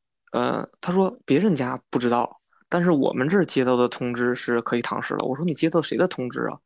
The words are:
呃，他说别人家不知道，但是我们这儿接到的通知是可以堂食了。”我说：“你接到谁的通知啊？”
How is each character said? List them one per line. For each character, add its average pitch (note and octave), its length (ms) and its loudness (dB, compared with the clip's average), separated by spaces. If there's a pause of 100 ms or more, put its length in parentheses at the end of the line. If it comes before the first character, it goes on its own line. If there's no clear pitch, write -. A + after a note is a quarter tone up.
(320)
呃， A#2+ 360 -2 (140)
他 F3 100 -6
说 F#3+ 320 2
别 C#3 140 2
人 F#3+ 180 2
家 C3 240 -4 (120)
不 C#3 80 0
知 A#2+ 100 0
道， - 320 -2 (260)
但 F3 160 0
是 F3+ 80 4
我 C3+ 220 2
们 C3 160 0
这 F#3+ 80 2
儿 E3+ 80 4
接 C3 180 0
到 B2+ 120 4
的 B2 120 4
通 B2 260 -4
知 B2 200 0
是 A#2+ 300 -2
可 - 120 -2
以 A#2 60 0
堂 - 200 -4
食 - 120 -6
了。” - 100 -2
我 B2+ 120 -2
说 D3+ 120 -4
：“你 D#3+ 60 0
接 E3 160 0
到 E3+ 120 2
谁 - 160 -4
的 F3 100 4
通 B2+ 220 -4
知 B2+ 120 -6
啊？” - 240 -6